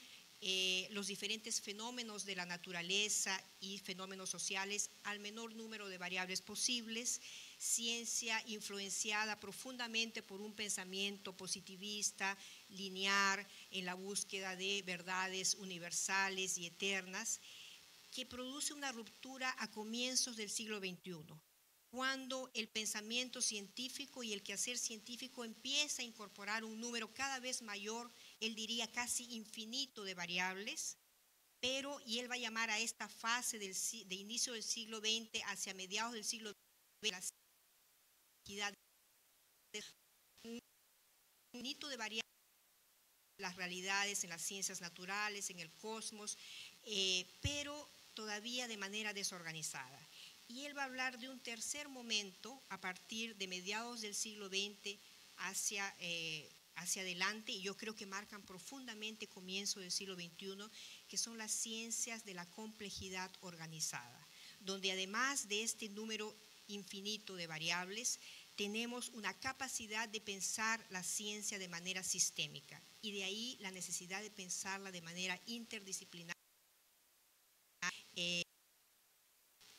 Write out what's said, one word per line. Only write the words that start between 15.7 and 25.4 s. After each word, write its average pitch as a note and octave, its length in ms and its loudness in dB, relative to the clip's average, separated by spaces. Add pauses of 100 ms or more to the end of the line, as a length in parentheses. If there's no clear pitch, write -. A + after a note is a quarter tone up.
y F3 100 -2
eternas, F#3+ 720 2 (720)
que B3+ 140 -2
produce B3+ 480 -2
una C#4+ 180 -4
ruptura B3+ 640 -4
a A3 140 -2
comienzos A#3+ 640 2
del G#3 140 -2
siglo G#3+ 320 0
veintiuno, F3 600 -6 (480)
cuando C4 640 0
el A3+ 140 0
pensamiento A3+ 720 0
científico A#3+ 800 -2
y A3 120 0
el G3+ 100 -2
quehacer A#3 340 0
científico A#3 680 -4